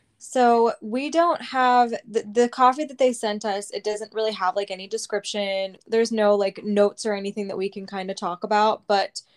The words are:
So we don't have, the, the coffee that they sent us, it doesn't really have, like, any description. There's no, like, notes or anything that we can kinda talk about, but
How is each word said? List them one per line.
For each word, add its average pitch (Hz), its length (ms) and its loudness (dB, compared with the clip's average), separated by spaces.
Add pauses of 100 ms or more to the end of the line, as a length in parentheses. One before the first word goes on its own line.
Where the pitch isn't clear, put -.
(180)
So 233 600 2
we 254 300 -6
don't 330 320 2
have, 247 480 4 (180)
the, 220 140 -2
the 240 260 2
coffee 254 380 2
that 269 100 -14
they 254 160 4
sent 214 320 -4
us, 202 280 -4
it 202 120 -6
doesn't 208 300 -6
really 220 180 -2
have, 185 240 -2
like, 202 140 -4
any 190 160 -10
description. 196 920 -4 (100)
There's 226 260 0
no, 208 220 4
like, 196 300 -2
notes 202 400 2
or 214 80 -2
anything 202 360 -6
that 190 100 -8
we 190 100 -4
can 196 180 -12
kinda 190 280 -8
talk 175 280 -8
about, 214 440 2
but - 340 0 (160)